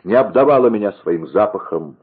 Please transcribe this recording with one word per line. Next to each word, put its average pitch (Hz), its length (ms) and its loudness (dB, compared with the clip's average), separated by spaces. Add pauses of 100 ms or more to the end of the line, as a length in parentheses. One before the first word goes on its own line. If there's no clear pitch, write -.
не 98 120 -2
обдавала 127 540 4
меня 104 240 -2
своим 82 360 -6
запахом, 82 760 -4